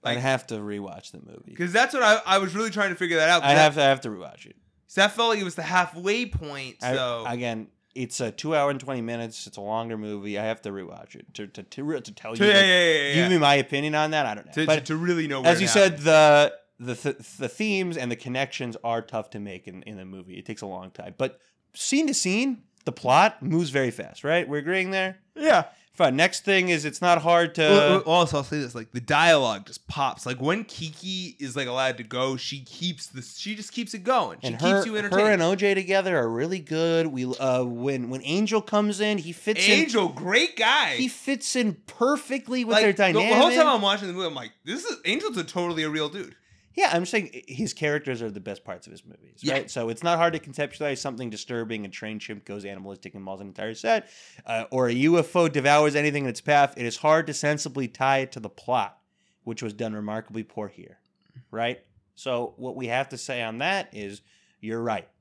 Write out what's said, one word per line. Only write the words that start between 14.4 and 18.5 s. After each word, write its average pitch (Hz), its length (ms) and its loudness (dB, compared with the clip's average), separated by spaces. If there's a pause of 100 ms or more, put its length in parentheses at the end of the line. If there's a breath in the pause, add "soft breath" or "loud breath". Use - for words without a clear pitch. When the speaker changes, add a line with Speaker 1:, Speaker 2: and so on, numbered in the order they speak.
Speaker 1:
know. - 60 -20
Speaker 2:
To, 156 120 0
Speaker 1:
But 156 140 4
Speaker 2:
to, - 60 -8
to 156 120 -4
really 170 300 -2
know 139 140 -4
Speaker 1:
as 131 40 2
Speaker 2:
where 170 140 6
Speaker 1:
you 190 60 2
Speaker 2:
it 180 40 0
Speaker 1:
said, 190 300 4
Speaker 2:
happened. 143 60 -4
Speaker 1:
the, 151 480 8 (260)
the, 120 160 -6
th-, 139 220 -6 (200)
the 135 120 -6
themes 190 460 -2
and 127 160 -4
the 117 60 -2
connections 127 680 -6